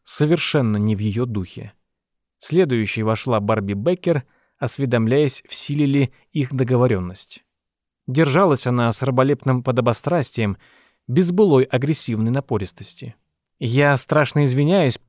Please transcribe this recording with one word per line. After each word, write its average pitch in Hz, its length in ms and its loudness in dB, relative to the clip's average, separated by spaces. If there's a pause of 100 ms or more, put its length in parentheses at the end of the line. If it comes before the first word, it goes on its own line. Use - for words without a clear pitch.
совершенно 151 760 0
не 107 180 0
в 98 40 -8
её 107 260 -2
духе. 104 480 -8 (640)
Следующей 123 680 0
вошла 110 360 0
Барби 101 340 -2
Беккер, 156 500 -2 (360)
осведомляясь, 127 880 0
в - 80 -12
силе 147 300 -2
ли 139 280 0 (180)
их 143 220 -4
договорённость. 117 880 -2 (640)
Держалась 147 600 2
она 120 240 2
с - 100 -4
раболепным 131 640 0
подобострастием, 120 920 -2 (500)
без 170 240 2
былой 175 320 4
агрессивной 120 680 -2
напористости. 117 840 -6 (440)
«Я 139 380 2
страшно 147 480 0
извиняюсь 143 640 2